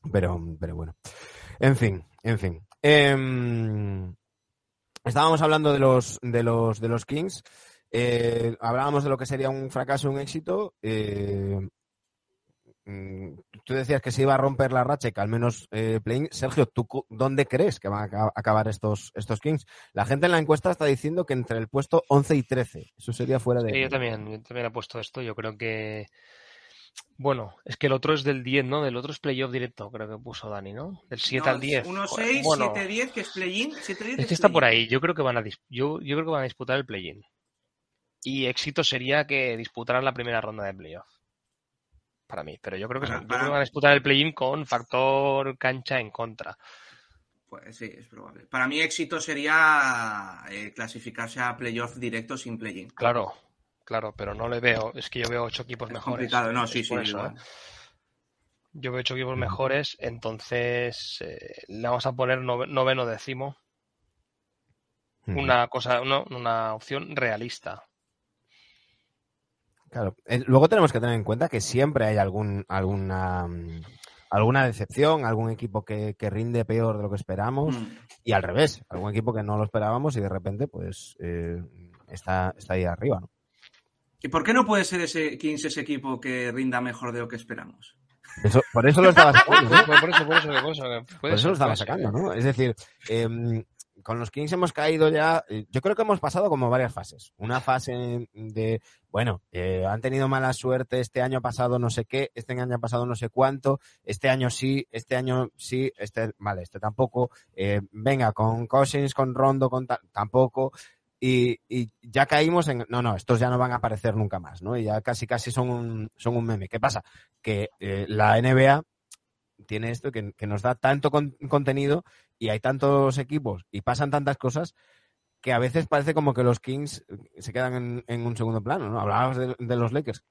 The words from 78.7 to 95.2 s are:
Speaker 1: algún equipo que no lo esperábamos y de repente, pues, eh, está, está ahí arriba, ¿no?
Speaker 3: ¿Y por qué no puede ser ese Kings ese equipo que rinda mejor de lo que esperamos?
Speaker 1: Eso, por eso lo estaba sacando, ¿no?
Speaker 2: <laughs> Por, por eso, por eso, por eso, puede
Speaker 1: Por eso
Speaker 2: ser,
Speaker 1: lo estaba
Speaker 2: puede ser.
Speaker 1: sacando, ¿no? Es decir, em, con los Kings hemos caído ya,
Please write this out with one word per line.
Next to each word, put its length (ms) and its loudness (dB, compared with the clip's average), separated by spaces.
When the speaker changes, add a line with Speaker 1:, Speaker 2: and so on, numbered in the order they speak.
Speaker 1:
algún 220 -6
equipo 240 -2
que 80 -2
no 140 -2
lo 80 0
esperábamos 520 -2
y 40 -2
de 80 -2
repente, 400 -4
pues, 500 -12
eh, 420 -6
está, 480 -2
está 180 -6
ahí 100 0
arriba, 360 0
¿no? 100 -18
Speaker 3:
¿Y 60 -8
por 160 0
qué 80 4
no 140 6
puede 180 2
ser 160 -4
ese 380 -2
Kings 260 -4
ese 160 -4
equipo 400 -6
que 320 -4
rinda 280 -2
mejor 320 -6
de 80 -6
lo 80 -8
que 80 -10
esperamos? 600 -14
Speaker 1:
Eso, 160 8
por 140 6
eso 160 8
lo 60 12
estaba 240 12
sacando, 380 8
¿no? 0 -
Speaker 2:
<laughs> 160 10
Por, 140 10
por 100 2
eso, 160 4
por 100 2
eso, 120 2
por 240 0
eso, 120 -8
puede 200 -4
Speaker 1:
Por 100 -2
eso 80 2
Speaker 2:
ser, 100 2
Speaker 1:
lo 60 4
estaba 160 4
Speaker 2:
puede 80 0
ser. 100 -4
Speaker 1:
sacando, 240 -2
¿no? 200 -2
Es 120 -2
decir, 320 2
em, 560 -2
con 160 -6
los 120 -8
Kings 220 -4
hemos 200 0
caído 360 2
ya, 400 2